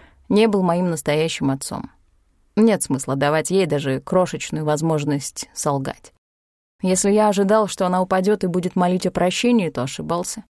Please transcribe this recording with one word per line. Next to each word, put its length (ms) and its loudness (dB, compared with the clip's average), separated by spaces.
не 180 4
был 160 2
моим 280 0
настоящим 600 -2
отцом. 400 -8
Нет 260 4
смысла 340 -4
давать 340 0
ей 160 2
даже 340 -2
крошечную 640 -2
возможность 920 -2
солгать. 580 -4
Если 280 2
я 180 4
ожидал, 380 2
что 200 -4
она 160 0
упадёт 420 0
и 20 -2
будет 300 -2
молить 300 2
о 40 2
прощении, 600 0
то 120 -6
ошибался. 640 -8